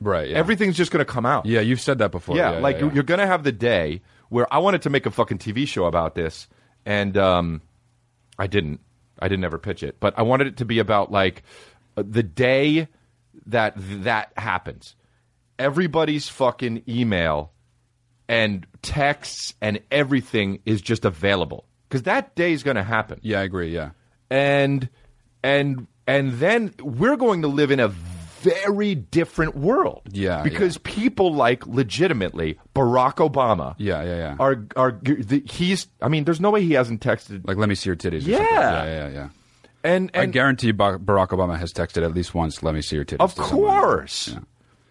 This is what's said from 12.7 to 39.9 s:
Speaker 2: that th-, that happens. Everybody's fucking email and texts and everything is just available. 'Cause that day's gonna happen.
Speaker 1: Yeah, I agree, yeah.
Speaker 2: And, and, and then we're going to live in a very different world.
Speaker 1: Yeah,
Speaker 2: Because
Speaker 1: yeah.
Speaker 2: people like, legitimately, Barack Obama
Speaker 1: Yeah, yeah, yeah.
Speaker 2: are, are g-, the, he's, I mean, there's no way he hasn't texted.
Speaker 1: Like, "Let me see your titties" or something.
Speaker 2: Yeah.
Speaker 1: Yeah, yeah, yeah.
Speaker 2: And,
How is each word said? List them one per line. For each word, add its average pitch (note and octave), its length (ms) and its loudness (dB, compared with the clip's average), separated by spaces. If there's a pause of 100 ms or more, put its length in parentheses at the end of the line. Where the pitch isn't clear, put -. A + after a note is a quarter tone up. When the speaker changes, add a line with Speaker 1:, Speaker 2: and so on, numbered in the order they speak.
Speaker 2:
that G#2+ 300 0
th-, G2 260 -10
that G#2+ 340 -2
happens. G2 600 -6 (640)
Everybody's D3+ 680 0
fucking A#2+ 600 -2
email F2 640 0 (760)
and G#2+ 380 0 (160)
texts - 800 -4
and G#2+ 200 -2 (100)
everything B2+ 720 0
is G#2+ 160 0
just A2 240 -2
available. F2 600 0 (220)
'Cause C3 140 -4
that - 320 -2
day's E3+ 280 0
gonna B2 200 0
happen. G#2+ 400 -4
Speaker 1:
Yeah, G#2 180 -2
I - 20 0
agree, F#2 300 -4
yeah. D#2 180 -6 (400)
Speaker 2:
And, C#3 580 2 (560)
and, C#3 420 0 (200)
and C3+ 340 2
then G#3 400 0
we're D3 360 0
going A3 260 2
to D3+ 60 2
live C#3 220 2
in C#3 80 4
a A#2 100 4
very F3 1080 -2
different D#3 600 -2
world. A#3 540 0
Speaker 1:
Yeah, F#2 320 -2
Speaker 2:
Because D#3+ 340 0
Speaker 1:
yeah. - 40 -14 (140)
Speaker 2:
people G3 400 0
like, B2 320 2
legitimately, G#2+ 920 0 (160)
Barack B2+ 420 2
Obama A#2+ 600 0
Speaker 1:
Yeah, F2+ 240 -2
yeah, F2 140 -4
yeah. D#2 240 -6
Speaker 2:
are, C3 240 2 (100)
are B2+ 180 2
g-, B2+ 300 -2
the, C3 260 0
he's, F3+ 380 -2 (140)
I - 80 -2
mean, D3+ 160 0
there's D#3+ 160 0
no G3+ 100 4
way G#3+ 140 4
he E3 80 2
hasn't A#2+ 300 2
texted. G#2 440 -2
Speaker 1:
Like, F#2+ 100 -2
"Let G#2+ 120 2
me G2 80 2
see - 120 -6
your F2 80 0
titties" E2 300 -4
or G3 80 2
something. G#4 160 2
Speaker 2:
Yeah. A2 340 2
Speaker 1:
Yeah, - 0 -
yeah, D#2 260 -6
yeah. C#2 180 -10 (560)
Speaker 2:
And, F3+ 300 2